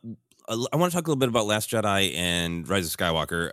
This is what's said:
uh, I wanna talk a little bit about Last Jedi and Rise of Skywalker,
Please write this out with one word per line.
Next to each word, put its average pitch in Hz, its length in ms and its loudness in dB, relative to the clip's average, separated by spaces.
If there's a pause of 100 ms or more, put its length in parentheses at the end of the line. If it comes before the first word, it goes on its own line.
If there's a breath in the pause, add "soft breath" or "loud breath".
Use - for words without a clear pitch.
(480)
uh, 117 240 -2
I 143 40 2
wanna 175 140 2
talk 165 160 -2
a 165 40 0
little 139 80 2
bit 131 100 4
about 113 180 2
Last 107 240 0
Jedi 98 440 2
and 85 540 0
Rise 90 240 0
of - 60 -8
Skywalker, 85 540 0